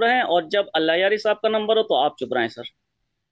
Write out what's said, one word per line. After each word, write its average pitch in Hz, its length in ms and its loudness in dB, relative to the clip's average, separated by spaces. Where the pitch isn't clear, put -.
रहें 247 240 2
और 170 240 0
जब 202 260 -2
अल्लाह 160 200 2
यारी 196 220 2
साहब 208 260 -2
का 220 60 0
नंबर 220 280 0
हो 214 60 2
तो 190 120 -2
आप 139 240 0
चुप 120 140 -6
रहें 120 160 0
सर। 117 200 -14